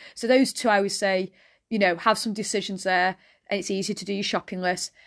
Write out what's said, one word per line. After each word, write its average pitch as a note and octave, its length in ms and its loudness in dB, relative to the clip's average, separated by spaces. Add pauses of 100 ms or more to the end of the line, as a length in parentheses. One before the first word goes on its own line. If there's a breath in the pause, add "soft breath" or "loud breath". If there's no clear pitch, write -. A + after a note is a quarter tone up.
(160 loud breath)
So - 100 -8
those C4 260 6
two, - 180 0
I G3+ 120 6
would G3+ 100 0
say, F#3+ 400 0 (380 soft breath)
you A3+ 80 -2
know, F3+ 200 4
have G#3+ 200 2
some A3 160 -4
decisions G3+ 480 -4
there, F#3 340 2 (340 soft breath)
and G3+ 100 -2
it's G3 120 -6
easier G3 240 -2
to - 80 -12
do G3 100 -6
your G3 100 -4
shopping F#3 360 -6
list. F3+ 320 -4 (160 loud breath)